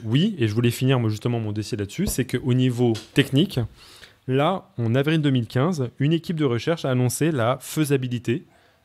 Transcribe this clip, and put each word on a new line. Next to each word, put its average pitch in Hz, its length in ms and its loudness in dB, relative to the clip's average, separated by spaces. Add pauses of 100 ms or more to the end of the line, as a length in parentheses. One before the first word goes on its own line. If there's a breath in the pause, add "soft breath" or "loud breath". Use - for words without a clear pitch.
oui, 151 360 0
et 113 100 2
je 104 40 -4
voulais 120 180 2
finir, 127 280 2
moi, 113 100 0
justement, 117 300 -2
mon 107 140 -4
dossier 107 240 -6
là-dessus, 104 300 -4
c'est 127 180 -2
qu'au 127 280 -2
niveau 123 380 2 (220)
technique, 139 480 2 (680 loud breath)
là, 151 500 0
en 113 180 0
avril 151 260 2
deux 143 80 2
mille 127 180 2
quinze, 135 500 0
une 143 140 2
équipe 165 240 -2
de 151 100 0
recherche 120 380 0
a 139 80 -2
annoncé 127 400 2
la 127 300 0
faisabilité 131 840 -2 (400 soft breath)